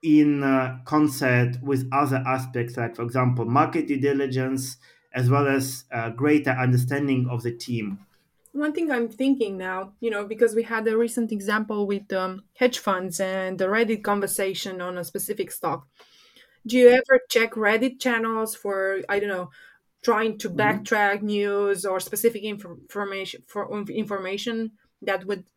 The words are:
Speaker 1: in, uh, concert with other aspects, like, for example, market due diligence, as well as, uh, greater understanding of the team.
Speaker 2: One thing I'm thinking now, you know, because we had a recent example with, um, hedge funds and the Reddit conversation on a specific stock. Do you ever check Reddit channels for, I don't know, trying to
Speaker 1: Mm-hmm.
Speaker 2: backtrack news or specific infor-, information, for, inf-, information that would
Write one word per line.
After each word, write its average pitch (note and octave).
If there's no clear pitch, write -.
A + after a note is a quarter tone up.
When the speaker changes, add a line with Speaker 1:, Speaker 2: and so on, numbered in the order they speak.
Speaker 1:
in, D3
uh, C3
concert C3
with C3+
other C3+
aspects, B2+
like, A#2
for A#2+
example, B2
market D3+
due C#3
diligence, C3
as B2
well C#3+
as, C3+
uh, A#2
greater C#3+
understanding B2+
of A#2
the A#2
team. A2
Speaker 2:
One D4
thing D#4+
I'm A#3
thinking A#3
now, F#3
you A#3
know, G#3
because G#3+
we A#3
had A3+
a A3
recent A#3
example G#3
with, G3+
um, F#3
hedge B3
funds F#3
and F#3+
the F#3+
Reddit G#3+
conversation G3
on F3+
a F3
specific F#3+
stock. E3
Do A3+
you B3
ever B3+
check A3+
Reddit A3
channels A3+
for, G3
I G3+
don't G3+
know, F3+
trying A3
to G#3+
Speaker 1:
Mm-hmm. E3+
Speaker 2:
backtrack G#3
news G3+
or F#3
specific A3
infor-, G#3
information, G3
for, -
inf-, G3+
information G#3
that F#3+
would F#3+